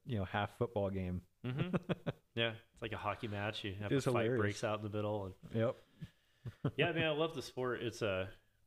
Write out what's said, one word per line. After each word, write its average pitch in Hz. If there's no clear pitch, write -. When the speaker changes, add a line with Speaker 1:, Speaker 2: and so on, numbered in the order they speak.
Speaker 1:
you 127
know, 95
half 104
football 101
game. 92
Speaker 2:
Mm-hmm. 160
Speaker 1:
<laughs> -
Speaker 2:
Yeah. 117
It's -
like 113
a 110
hockey 104
match. 104
You 98
have 104
Speaker 1:
It's 135
Speaker 2:
a 135
fight 107
Speaker 1:
hilarious. 117
Speaker 2:
breaks 104
out 107
in 107
the 107
middle. 104
And 92
Speaker 1:
Yep. 117
<laughs> -
Speaker 2:
Yeah, 165
man, 165
I 156
love 156
the 127
sport. 127
It's 113
a, 95